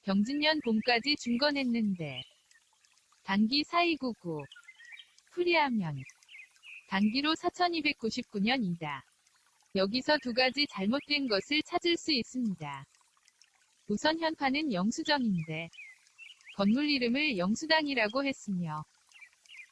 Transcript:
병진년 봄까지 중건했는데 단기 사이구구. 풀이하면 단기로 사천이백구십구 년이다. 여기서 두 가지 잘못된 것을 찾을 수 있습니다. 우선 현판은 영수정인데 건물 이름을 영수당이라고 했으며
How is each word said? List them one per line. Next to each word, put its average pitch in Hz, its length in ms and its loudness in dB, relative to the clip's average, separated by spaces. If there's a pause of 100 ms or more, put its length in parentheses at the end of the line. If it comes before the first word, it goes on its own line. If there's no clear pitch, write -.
병진년 285 600 2
봄까지 233 500 2
중건했는데 233 1080 0 (1000)
단기 220 400 2
사이구구. 262 800 0 (880)
풀이하면 277 680 2 (920)
단기로 240 480 2
사천이백구십구 302 1040 -2
년이다. 175 640 -2 (720)
여기서 247 480 2
두 240 100 -4
가지 254 360 2
잘못된 269 580 -2
것을 226 340 0
찾을 339 340 0
수 - 160 -4
있습니다. 180 720 -4 (1040)
우선 294 320 0
현판은 302 540 0
영수정인데 185 960 0 (880)
건물 240 340 2
이름을 262 480 2
영수당이라고 269 840 0
했으며 175 580 -4 (880)